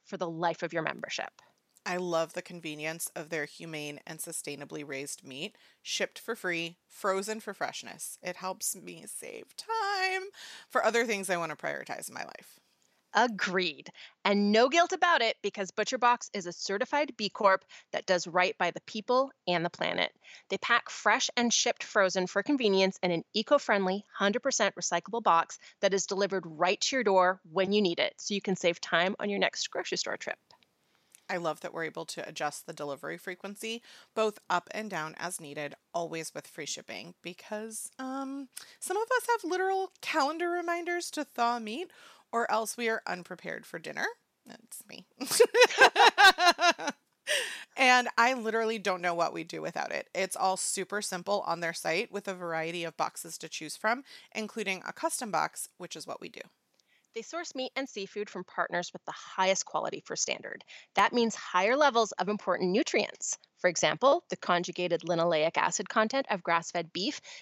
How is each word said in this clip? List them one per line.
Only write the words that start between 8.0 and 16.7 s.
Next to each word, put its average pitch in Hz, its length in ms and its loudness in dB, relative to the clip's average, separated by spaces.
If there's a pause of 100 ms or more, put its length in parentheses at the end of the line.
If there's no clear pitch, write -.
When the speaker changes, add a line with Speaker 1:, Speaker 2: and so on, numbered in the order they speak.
Speaker 2:
It 180 140 -6
helps - 380 -6
me 175 320 -14
save - 500 -12
time 392 680 -2 (460)
for - 160 0
other 233 200 4
things 196 260 -2
I 180 60 2
want 165 140 -2
to 147 60 -8
prioritize - 520 -6
in 131 60 -14
my - 100 -8
life. - 340 -18 (560)
Speaker 1:
Agreed. 185 720 0 (380)
And 202 260 6
no 233 160 8
guilt 339 240 4
about 339 300 4
it 226 200 2
because 196 280 -4
ButcherBox 240 640 2
is 185 120 -4
a 175 60 -6
certified 269 640 -2